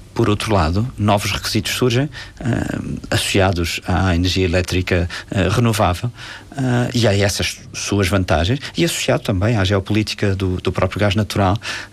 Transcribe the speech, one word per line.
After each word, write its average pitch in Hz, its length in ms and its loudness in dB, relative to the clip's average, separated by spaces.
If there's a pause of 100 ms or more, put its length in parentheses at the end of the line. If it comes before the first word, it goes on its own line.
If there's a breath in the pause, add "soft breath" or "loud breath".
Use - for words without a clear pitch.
(200)
por 113 80 4
outro 107 240 0
lado, 95 340 2 (120)
novos 104 340 2
requisitos - 400 -2
surgem, 127 340 2 (340 loud breath)
ah, - 380 -2 (320)
associados 92 760 0
à 92 280 2
energia 90 300 2
elétrica, 90 640 0 (220 loud breath)
ah, 90 180 2
renovável, 107 640 2 (460 loud breath)
ah, 123 340 0
e 117 160 2
a 98 80 4
essas - 400 0 (160)
suas 101 340 0
vantagens, 92 540 0 (160 loud breath)
e 165 80 2
associado 131 380 0
também 104 340 0
à 95 80 2
geopolítica 101 720 0
do, 92 240 0
do 95 100 -2
próprio 92 300 -2
gás 104 140 2
natural, 104 420 2 (360 loud breath)